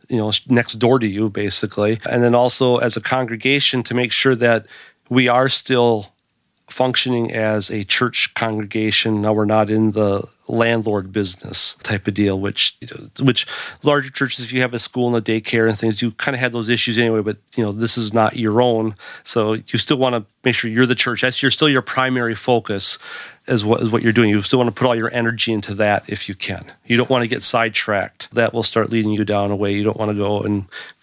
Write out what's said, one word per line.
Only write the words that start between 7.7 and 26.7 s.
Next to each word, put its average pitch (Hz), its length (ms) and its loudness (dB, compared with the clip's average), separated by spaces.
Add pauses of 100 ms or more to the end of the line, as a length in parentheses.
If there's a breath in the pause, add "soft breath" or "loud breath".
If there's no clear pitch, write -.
a 107 140 -4
church - 500 0
congregation. 107 880 0
Now 107 100 2
we're 107 140 2
not 107 240 2
in 110 220 4
the 101 300 0 (260)
landlord 113 640 0
business 95 680 -2
type - 240 -4
of 107 60 -2
deal, 101 260 0
which, - 440 -2
you 120 80 -16
know, - 340 -8
which 131 220 2 (360 loud breath)
larger 143 280 2
churches, 131 340 -4
if 113 80 -10
you 127 80 0
have 123 140 -2
a 120 40 -4
school 123 280 -2
and 120 100 2
a 113 60 2
daycare 113 440 0
and 107 120 0
things, 110 240 0
you 117 100 -2
kinda 135 260 -4
have 123 140 -2
those 117 160 -4
issues 117 300 0
anyway, 113 240 2
but, 104 160 -6 (180)
you 117 80 0
know, 104 80 -2
this 110 240 0
is 110 160 -2
not 110 240 2
your 110 240 2
own. 113 340 0 (300 loud breath)
So 110 300 0
you 113 240 -4
still 147 180 2
wanna 123 300 0 (180)
make 123 100 2
sure 113 160 -4
you're 117 140 4
the 123 100 2
church. 113 280 -2
That's 127 200 -2
your, 131 80 2
still 151 200 2
your 131 100 4
primary 127 540 -2
focus 107 640 -2 (480 loud breath)
is 110 180 0
what, 110 160 2
is 120 80 0
what 113 140 0
you're 113 100 2
doing. 113 160 4
You 104 140 2
still 131 160 2
wanna 120 120 2
put 117 160 -2
all 123 80 2
your 113 200 -2
energy 117 400 -2
into 104 220 -4
that 104 300 0
if - 220 -8
you 98 60 -10
can. 90 360 -8 (140)